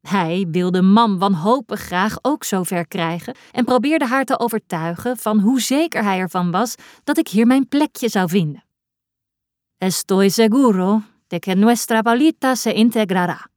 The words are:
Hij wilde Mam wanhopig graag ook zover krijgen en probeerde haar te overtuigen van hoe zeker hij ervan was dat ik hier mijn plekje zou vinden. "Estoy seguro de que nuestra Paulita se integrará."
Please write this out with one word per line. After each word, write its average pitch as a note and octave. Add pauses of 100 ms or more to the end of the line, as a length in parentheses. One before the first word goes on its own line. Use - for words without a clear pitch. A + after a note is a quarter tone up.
Hij F3+
wilde F3+
Mam G3+
wanhopig G3+
graag F#3+
ook D4+
zover F3+
krijgen E3+ (180)
en B3
probeerde C4
haar C4+
te C4+
overtuigen G#3+
van A3
hoe A#3
zeker C#4+
hij G3
ervan F3+
was G#3+ (300)
dat D4
ik D#4+
hier A3
mijn C4
plekje C#4+
zou F#3
vinden. D3+ (1120)
"Estoy F#3+
seguro G#3+ (240)
de F3
que F#3
nuestra A3+
Paulita C4
se A3+
integrará." F#3+ (100)